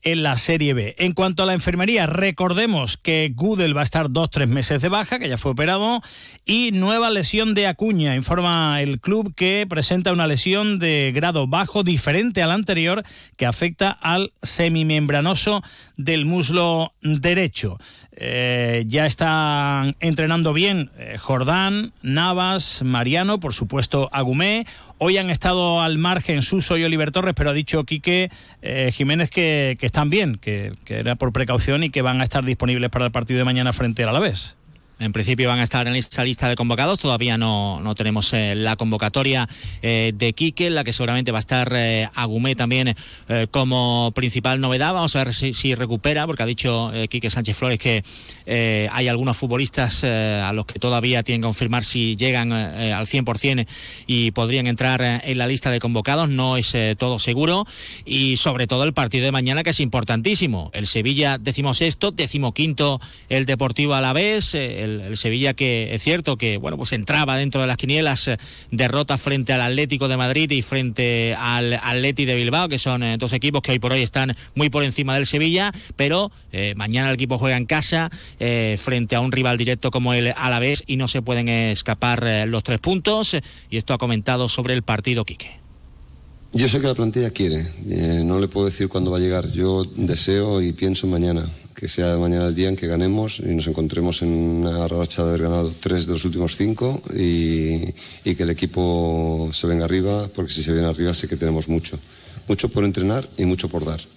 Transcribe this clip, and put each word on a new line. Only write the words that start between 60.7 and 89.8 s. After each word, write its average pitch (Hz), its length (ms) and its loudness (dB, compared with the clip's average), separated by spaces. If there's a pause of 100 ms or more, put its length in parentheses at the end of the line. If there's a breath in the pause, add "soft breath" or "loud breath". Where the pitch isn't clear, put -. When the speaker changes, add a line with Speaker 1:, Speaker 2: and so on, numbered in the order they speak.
Speaker 2:
El 104 120 -6
Sevilla 135 540 0
decimosexto, 143 720 0
decimoquinto 143 920 0 (260 loud breath)
el 131 180 2
Deportivo 135 500 0
Alavés, 170 580 0
eh, 120 300 -4
el, 107 160 -4
el 101 180 -6
Sevilla 127 360 0
que 113 420 0
es 104 80 -4
cierto 151 340 0
que, 107 200 -2
bueno, 131 180 -4
pues - 160 -4
entraba 135 460 0
dentro 139 240 0
de 131 60 2
las 123 100 0
quinielas, 143 500 0
eh, 117 100 -2 (320 loud breath)
derrota 131 480 0
frente 135 360 0
al 127 80 2
Atlético 131 480 0
de 131 80 0
Madrid 139 340 2
y 135 100 2
frente 120 800 0
al 120 360 0
Atleti 123 500 0
de 127 100 2
Bilbao, 127 320 2
que 139 100 -4
son, 123 240 -2
eh, 113 160 0
dos 120 140 -2
equipos 139 300 0
que - 100 -2
hoy 123 80 2
por 123 140 0
hoy 131 80 2
están 131 340 0 (200 loud breath)
muy 147 140 2
por 147 140 0
encima 135 320 0
del 139 100 2
Sevilla, 165 460 2 (240 loud breath)
pero, 175 380 0 (180 soft breath)
eh, 101 240 -2
mañana 110 320 0
el 131 80 2
equipo 123 220 -2
juega 127 180 2
en 123 100 0
casa, 160 460 0 (300 loud breath)
eh, 113 360 0
frente 123 380 0
a 117 60 2
un 127 100 0
rival 127 260 2
directo 120 320 0
como 123 240 0
el 120 220 2
Alavés 127 500 0
y 135 120 -2
no 131 100 0
se 131 140 -2
pueden 120 260 0
escapar, 117 800 0
eh, 107 180 2
los 113 180 -2
tres 117 160 0
puntos, 190 580 0 (320 loud breath)
y 113 80 -4
esto 113 160 -2
ha 120 40 0
comentado 123 520 0
sobre 127 240 -2
el 123 100 0
partido 113 400 -2
Quique. - 400 -12 (880)
Speaker 3:
Yo 120 160 2
sé 135 140 2
que 139 60 2
la 131 60 2
plantilla 117 380 0
quiere, 80 340 0 (240)
eh, 85 340 2
no 90 160 2
le 98 80 2
puedo 98 200 0
decir 95 200 -2
cuándo 92 220 0
va 90 80 0
a 90 40 2
llegar. 90 300 0
Yo 92 340 2 (100)